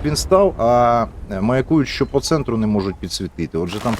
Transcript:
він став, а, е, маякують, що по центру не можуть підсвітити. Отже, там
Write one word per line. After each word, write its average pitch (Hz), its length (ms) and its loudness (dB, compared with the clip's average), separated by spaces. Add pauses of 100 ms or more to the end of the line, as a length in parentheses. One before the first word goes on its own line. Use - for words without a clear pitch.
він 147 120 -2
став, 190 420 4
а, 120 480 4 (240)
е, 98 100 -4
маякують, 131 480 2
що - 180 -2
по 139 140 0
центру 131 360 -2
не 110 100 0
можуть 98 300 0
підсвітити. 82 640 -6
Отже, 87 220 -4
там 117 200 -2